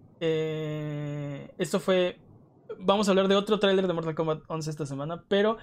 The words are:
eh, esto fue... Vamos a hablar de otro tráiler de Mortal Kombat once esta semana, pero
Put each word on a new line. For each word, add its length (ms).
eh, 1400
esto 220
fue... 380
Vamos 300
a 20
hablar 180
de 80
otro 220
tráiler 280
de 60
Mortal 220
Kombat 340
once 220
esta 160
semana, 420
pero 340